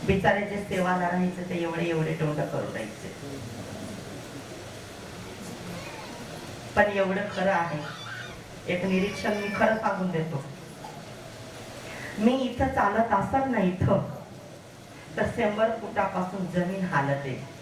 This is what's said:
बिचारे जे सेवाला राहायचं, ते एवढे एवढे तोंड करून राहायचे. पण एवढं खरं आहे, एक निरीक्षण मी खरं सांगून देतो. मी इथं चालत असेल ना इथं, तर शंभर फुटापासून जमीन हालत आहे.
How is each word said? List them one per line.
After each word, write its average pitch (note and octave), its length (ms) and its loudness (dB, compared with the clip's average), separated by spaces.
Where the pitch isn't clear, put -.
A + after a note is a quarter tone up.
बिचारे G3+ 340 6
जे G3+ 160 -2
सेवाला F3+ 520 2
राहायचं, F3+ 340 2
ते F3 200 -2
एवढे E3 220 0
एवढे D#3+ 300 2
तोंड D3+ 220 0
करून - 360 -2
राहायचे. - 420 -8
पण G#3 60 8
एवढं G3 400 4
खरं F#3+ 160 4
आहे, - 260 2
एक F3 120 0
निरीक्षण G3 520 2
मी G3+ 200 -2
खरं A3 200 6
सांगून F#3 340 0
देतो. D#3+ 340 -2
मी A3+ 140 8
इथं C4 360 2
चालत G#3+ 440 4
असेल C4+ 380 4
ना A3 100 4
इथं, F3 380 4
तर A3 100 4
शंभर G#3+ 340 4
फुटापासून F#3+ 680 0
जमीन F3+ 380 0
हालत C#3 320 2
आहे. - 460 -6